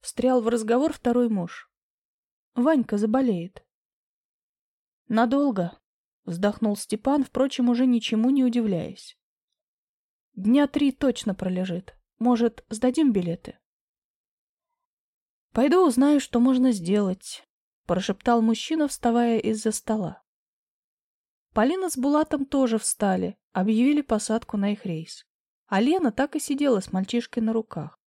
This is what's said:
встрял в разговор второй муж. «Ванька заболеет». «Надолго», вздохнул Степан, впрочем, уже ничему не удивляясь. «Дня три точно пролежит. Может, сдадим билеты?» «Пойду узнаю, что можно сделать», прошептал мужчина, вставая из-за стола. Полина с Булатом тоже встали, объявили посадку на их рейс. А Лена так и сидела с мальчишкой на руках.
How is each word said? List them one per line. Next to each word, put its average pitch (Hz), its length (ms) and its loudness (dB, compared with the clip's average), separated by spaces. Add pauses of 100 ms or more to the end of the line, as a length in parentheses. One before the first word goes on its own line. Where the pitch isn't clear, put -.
встрял 254 400 0
в 220 60 -2
разговор 233 460 0
второй 240 360 0
муж. 185 420 -6 (840)
«Ванька 247 420 2
заболеет». 214 680 0 (1400)
«Надолго», 233 720 0 (480)
вздохнул 202 480 -2
Степан, 269 480 -2
впрочем, 254 460 0
уже 247 180 2
ничему 233 420 0
не 269 140 2
удивляясь. 226 760 -4 (1160)
«Дня 247 320 2
три 285 240 0
точно 240 420 -2
пролежит. 185 640 -6 (220)
Может, 233 500 0
сдадим 254 420 2
билеты?» 175 460 -4 (2000)
«Пойду 311 340 4
узнаю, 277 320 4
что 240 200 -2
можно 254 320 4
сделать», 190 720 -2 (440)
прошептал 202 560 0
мужчина, 285 440 0
вставая 233 520 0
из-за 220 320 -2
стола. 214 500 -6 (1300)
Полина 330 360 0
с - 80 -8
Булатом 285 480 0
тоже 247 320 0
встали, 185 600 -2 (160)
объявили 226 480 2
посадку 220 560 -4
на 202 160 0
их - 120 -10
рейс. 160 400 -10 (420)
А 196 140 0
Лена 302 300 2
так 277 240 -4
и 302 40 -2
сидела 269 420 0
с - 100 -12
мальчишкой 226 500 -4
на 220 120 -2
руках. 220 540 -6